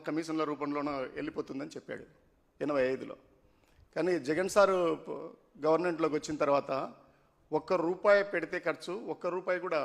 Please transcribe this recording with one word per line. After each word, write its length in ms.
కమిషన్ల 380
రూపంలోనో 480
వెళ్ళిపోతుందని 540
చెప్పాడు 360
ఎనభై 220
ఐదులో. 240
కానీ 220
జగన్ 300
సారు 280
ప-, 360
గవర్నమెంట్లోకి 480
వచ్చిన 220
తర్వాత 360
ఒక్క 200
రూపాయి 520
పెడితే 340
ఖర్చు, 340
ఒక్క 180
రూపాయి 340
కూడా, 240